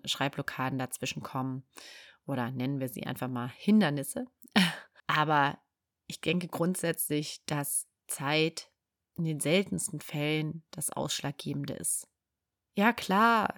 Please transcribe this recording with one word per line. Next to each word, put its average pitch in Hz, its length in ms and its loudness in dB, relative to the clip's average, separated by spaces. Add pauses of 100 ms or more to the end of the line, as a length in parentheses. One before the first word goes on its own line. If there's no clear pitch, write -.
Schreibblockaden 135 760 -2
dazwischen 131 440 -6
kommen. 131 420 -6 (640)
Oder 123 240 -2
nennen 131 300 -2
wir 131 80 -2
sie - 160 -10
einfach 131 240 -4
mal 123 280 -4
Hindernisse. 196 680 4 (300)
<laughs> - 500 0
Aber 151 520 4 (480)
ich - 140 -12
denke 175 280 0
grundsätzlich, 165 960 -2
dass - 420 -2 (180)
Zeit 156 640 0 (460)
in 170 80 -2
den 156 160 -2
seltensten 170 600 0
Fällen 156 680 -2
das - 200 -6
Ausschlaggebende 143 840 -4
ist. - 340 -6 (680)
Ja 214 160 6
klar, 220 640 4